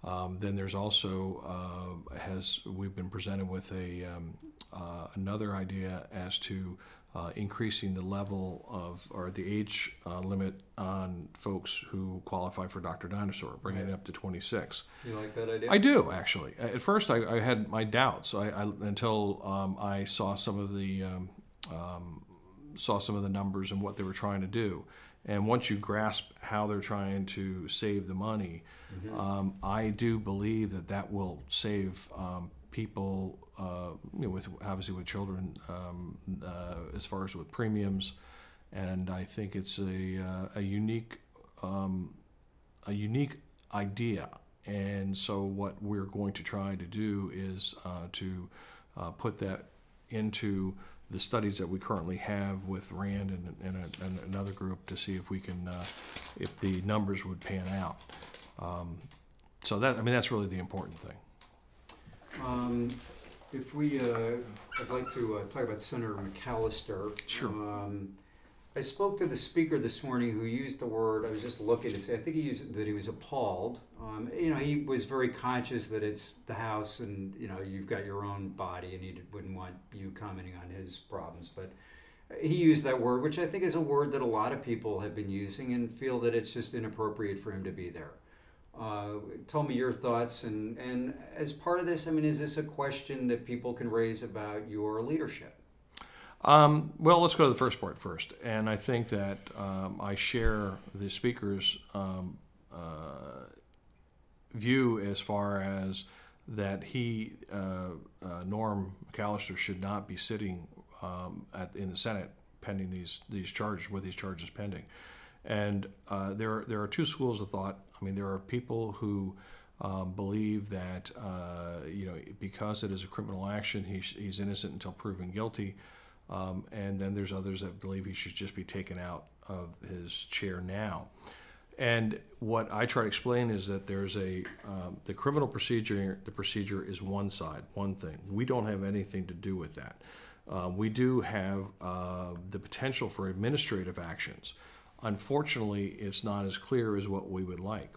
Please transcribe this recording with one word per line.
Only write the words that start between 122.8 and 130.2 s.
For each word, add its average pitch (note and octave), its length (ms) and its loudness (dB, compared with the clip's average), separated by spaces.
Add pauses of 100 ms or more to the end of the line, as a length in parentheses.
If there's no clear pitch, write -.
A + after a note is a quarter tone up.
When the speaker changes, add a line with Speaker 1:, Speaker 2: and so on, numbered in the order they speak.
Speaker 1:
it G2+ 80 0
is F#2+ 120 -2
a F#2+ 40 -8
criminal G2 400 -4
action, G2+ 380 0
he's, F#2+ 260 -4
he's G2 280 -4
innocent G2 340 0
until - 180 -6
proven F2+ 400 -4
guilty. G2+ 460 -2 (520)
Um, F#2+ 420 -2
and G2 280 -2
then G2 160 0
there's G2 160 0
others F#2+ 300 -2
that F#2+ 180 -6
believe F#2+ 260 -4
he F#2+ 80 -6
should F2+ 220 -6
just F#2+ 180 -4
be F2+ 120 -6
taken F2+ 340 -6
out F2 280 -6 (200)
of F2 280 -6 (140)
his F2 360 -6